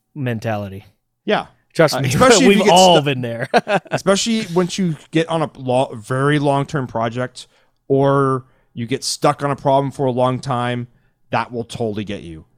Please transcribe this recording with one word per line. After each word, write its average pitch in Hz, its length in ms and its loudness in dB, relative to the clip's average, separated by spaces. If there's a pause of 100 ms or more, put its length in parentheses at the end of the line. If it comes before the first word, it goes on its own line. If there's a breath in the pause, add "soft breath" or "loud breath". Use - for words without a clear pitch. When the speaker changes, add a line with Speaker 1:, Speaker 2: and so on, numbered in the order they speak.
(140)
Speaker 1:
mentality. 107 720 -8 (400)
Speaker 2:
Yeah. 190 220 -2 (260)
Speaker 1:
Trust 156 220 2
Speaker 2:
Uh, 127 60 -2
Speaker 1:
me, 131 80 -2
<laughs> - 0 -
Speaker 2:
especially 196 360 6
if - 40 8
Speaker 1:
we've 202 100 6
Speaker 2:
you 196 60 2
get 202 80 6
Speaker 1:
all 180 240 8
Speaker 2:
stu-, 143 80 2
Speaker 1:
been 135 160 -2
there. 117 300 -8
<laughs> 208 300 0 (100)
Speaker 2:
especially 208 640 -2
once 175 240 -2
you 175 180 -2 (160)
get 160 160 0
on 165 140 -4
a 147 140 -4
lo-, 127 400 -2
very 135 440 0
long-term 139 480 -2
project, 120 600 -6 (400)
or 135 580 2 (280)
you 120 120 -8
get 120 180 -6
stuck - 380 -2
on 143 100 -2
a 135 40 -4
problem 139 360 0
for 139 140 -4
a 131 60 0
long 127 280 0
time, 123 480 -6 (440)
that 113 200 -4
will 117 120 -6
totally 110 400 -6
get 98 200 -10
you. 80 220 -16 (120)